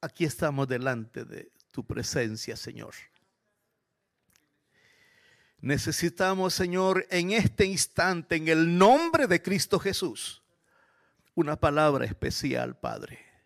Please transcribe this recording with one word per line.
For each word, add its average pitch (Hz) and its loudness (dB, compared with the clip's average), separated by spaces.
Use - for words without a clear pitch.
aquí 165 -4
estamos 139 -2
delante 123 -4
de - -18
tu - -10
presencia, 113 -6
Señor. - -16
Necesitamos, 175 0
Señor, 185 0
en 180 0
este 202 2
instante, 180 -2
en 160 -2
el 165 4
nombre 233 6
de 180 2
Cristo 185 0
Jesús, - -6
una 156 0
palabra 147 2
especial, 101 -4
Padre. - -10